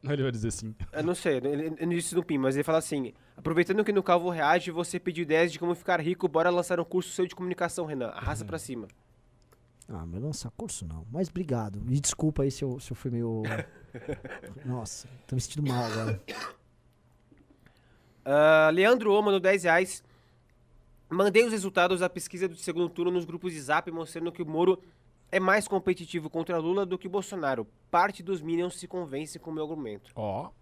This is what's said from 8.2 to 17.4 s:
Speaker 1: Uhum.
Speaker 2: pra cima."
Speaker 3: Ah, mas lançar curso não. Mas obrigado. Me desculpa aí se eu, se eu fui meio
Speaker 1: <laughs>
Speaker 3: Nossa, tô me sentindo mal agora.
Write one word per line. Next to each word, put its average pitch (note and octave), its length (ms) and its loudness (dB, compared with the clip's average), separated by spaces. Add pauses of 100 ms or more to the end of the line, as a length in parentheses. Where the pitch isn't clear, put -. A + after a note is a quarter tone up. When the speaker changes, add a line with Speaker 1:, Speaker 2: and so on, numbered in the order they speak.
Speaker 1:
Uhum. G#2 40 -12
Speaker 2:
pra D#3+ 100 -6
cima." A#2 300 -10 (1000)
Speaker 3:
Ah, E2 180 -10
mas F2+ 160 -8
lançar C3+ 280 -8
curso - 360 -10
não. D#2+ 240 -10
Mas E3+ 180 -4
obrigado. A#2 520 -6
Me B2 200 0
desculpa D3+ 420 -2
aí C3+ 80 2
se - 120 -8
eu, B2+ 160 -4
se - 140 -12
eu A#2 40 -8
fui - 140 -6
meio A#2 340 -2
Speaker 1:
<laughs> - 1200 -10
Speaker 3:
Nossa, B2 440 -8 (180)
tô - 80 -6
me B2+ 60 0
sentindo D3 300 -4
mal B2 140 0
agora. A2 380 -2 (2000)